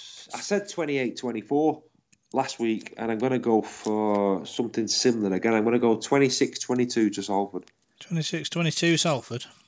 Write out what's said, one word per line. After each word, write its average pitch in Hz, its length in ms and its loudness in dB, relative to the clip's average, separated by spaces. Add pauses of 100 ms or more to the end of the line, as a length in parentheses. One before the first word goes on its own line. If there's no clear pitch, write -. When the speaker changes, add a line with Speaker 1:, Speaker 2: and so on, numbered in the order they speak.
(320)
Speaker 1:
I - 80 -6
said 202 280 -2
twenty-eight 139 500 -2
twenty-four 143 640 0 (500)
last 131 280 -2
week, 113 360 -2
and 113 140 -4
I'm 110 80 0
gonna 127 200 2
go 113 240 4
for 104 840 0
something 113 400 -2
similar 104 480 2
again. 113 200 2
I'm 107 100 4
gonna 117 140 4
go 117 180 4
twenty-six 139 640 2
twenty-two 123 500 2
to 98 120 -4
Salford. 98 420 -2 (360)
Speaker 2:
Twenty-six 160 480 -4
twenty-two 170 480 2
Salford? 131 480 -2 (240)